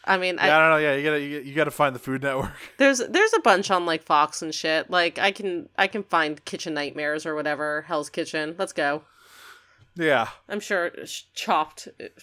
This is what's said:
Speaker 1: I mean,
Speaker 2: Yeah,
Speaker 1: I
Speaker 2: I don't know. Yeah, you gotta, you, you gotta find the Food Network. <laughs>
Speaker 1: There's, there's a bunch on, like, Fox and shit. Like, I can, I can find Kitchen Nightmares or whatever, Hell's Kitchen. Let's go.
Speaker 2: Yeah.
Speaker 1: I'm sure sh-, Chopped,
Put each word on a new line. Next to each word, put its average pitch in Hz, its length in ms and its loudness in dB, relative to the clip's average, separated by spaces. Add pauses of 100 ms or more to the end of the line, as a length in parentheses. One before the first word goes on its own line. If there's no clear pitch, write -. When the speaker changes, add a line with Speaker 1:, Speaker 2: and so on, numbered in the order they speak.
Speaker 1:
I 190 140 2
mean, 180 180 -2
Speaker 2:
Yeah, - 80 0
Speaker 1:
I - 20 6 (100)
Speaker 2:
I - 40 8
don't 160 100 6
know. 160 80 6
Yeah, 151 160 2
you 143 100 -2
gotta, 151 160 0
you, 143 200 -8
you 139 140 -12
gotta 147 160 2
find 139 240 0
the 123 60 -10
Food 131 220 -6
Network. 135 300 -2 (120)
<laughs> - 140 -20
Speaker 1:
There's, 277 200 6
there's 392 360 2
a 427 60 2
bunch 196 300 4
on, 175 160 2
like, 160 160 0
Fox 151 400 2
and 156 120 -8
shit. 160 360 -2
Like, 175 280 2
I 196 120 2
can, 190 380 -6 (100)
I 196 100 4
can 208 160 -8
find 156 400 -2
Kitchen 170 300 -10
Nightmares 151 520 -6
or 156 100 -6
whatever, 151 460 -4
Hell's 151 280 -4
Kitchen. 160 480 -6
Let's 185 140 -6
go. 151 300 -2 (920)
Speaker 2:
Yeah. 143 320 2 (200)
Speaker 1:
I'm 208 120 -6
sure 175 300 -4 (140)
sh-, - 200 -14 (100)
Chopped, - 540 -2 (340)